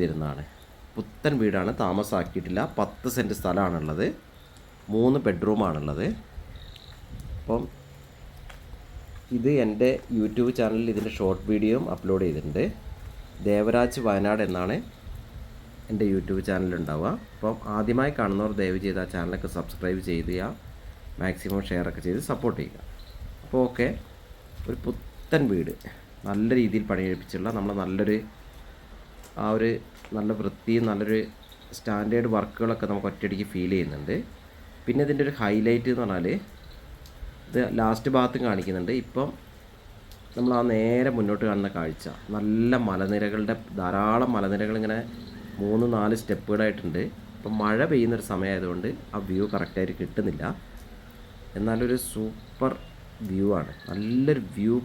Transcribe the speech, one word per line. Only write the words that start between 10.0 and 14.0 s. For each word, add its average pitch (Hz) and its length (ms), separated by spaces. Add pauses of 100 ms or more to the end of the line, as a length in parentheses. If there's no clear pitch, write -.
YouTube 107 400
ചാനലിൽ 113 360
ഇതിൻ്റെ 107 240
ഷോർട്ട് 95 340
വീഡിയോയും 107 420
അപ്ലോഡ് 92 320
ചെയ്തിട്ടുണ്ട്. 76 380 (840)
ദേവരാജ് 113 580